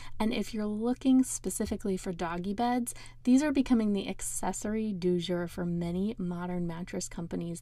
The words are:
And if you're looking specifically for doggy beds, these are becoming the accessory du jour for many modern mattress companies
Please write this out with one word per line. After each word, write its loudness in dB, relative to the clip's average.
And 2
if -4
you're -2
looking 4
specifically -2
for -6
doggy -4
beds, 0
these 8
are 2
becoming 4
the 0
accessory -2
du 2
jour -2
for -4
many 0
modern -2
mattress -6
companies -6